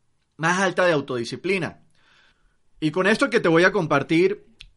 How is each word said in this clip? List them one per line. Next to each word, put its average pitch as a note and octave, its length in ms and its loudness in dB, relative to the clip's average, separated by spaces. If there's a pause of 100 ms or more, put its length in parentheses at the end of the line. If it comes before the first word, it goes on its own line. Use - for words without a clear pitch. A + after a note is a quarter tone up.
(380)
más F3 240 0
alta F#3 240 0
de E3+ 80 4
autodisciplina. C3 880 -4 (1000)
Y D#3 120 -2
con F3+ 160 -2
esto A3 220 2
que - 120 0
te F#3 80 0
voy E3 160 4
a F#3 80 4
compartir, E3 720 0 (320)